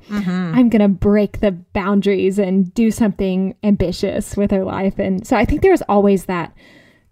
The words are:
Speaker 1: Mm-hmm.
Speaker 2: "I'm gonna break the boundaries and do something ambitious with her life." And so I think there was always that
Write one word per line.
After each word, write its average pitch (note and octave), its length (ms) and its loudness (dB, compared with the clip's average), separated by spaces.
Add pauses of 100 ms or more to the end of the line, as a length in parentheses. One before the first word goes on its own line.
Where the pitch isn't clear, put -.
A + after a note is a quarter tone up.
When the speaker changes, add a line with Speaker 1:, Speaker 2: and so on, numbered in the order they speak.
Speaker 1:
Mm-hmm. F3+ 460 -4
Speaker 2:
"I'm A#3+ 140 4
gonna G#3 180 4
break G3+ 540 0
the G#3 100 2
boundaries F#3+ 880 -2
and F#3 340 0
do A3+ 180 2
something F#3+ 720 -2
ambitious G3 760 -2
with G3+ 140 0
her F#3+ 120 0
life." F#3+ 360 -4
And F#3+ 280 -4
so C4 80 0
I G#3+ 80 2
think D4 180 -2
there F#4+ 100 4
was E4+ 180 2
always G3+ 360 2
that F3 280 -6 (580)